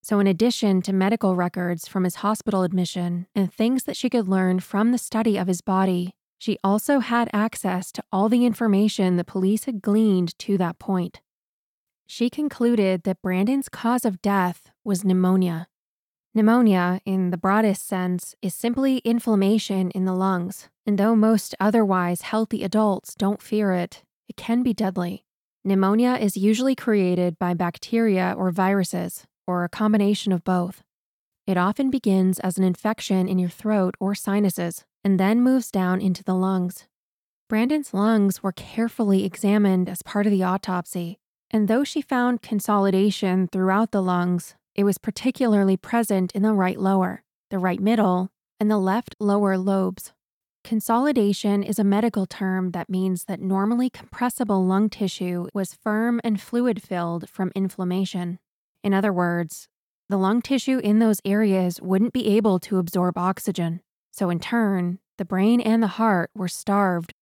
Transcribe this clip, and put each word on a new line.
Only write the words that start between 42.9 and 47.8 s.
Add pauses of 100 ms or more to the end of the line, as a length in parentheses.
throughout
the
lungs, (180)
it
was
particularly
present
in
the
right
lower, (280)
the
right
middle, (280)